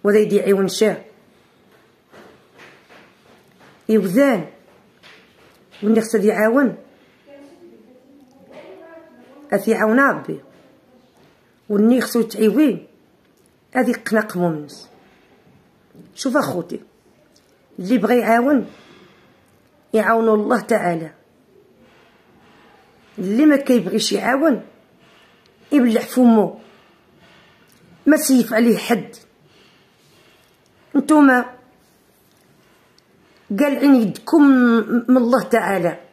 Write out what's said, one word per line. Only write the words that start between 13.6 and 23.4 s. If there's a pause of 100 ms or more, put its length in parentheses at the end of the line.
هذه
قنا
قموم
الناس. (1300)
شوف
أخوتي. (1000)
اللي
بغى
يعاون، (1200)
يعاونو
الله
تعالى. (2000)
اللي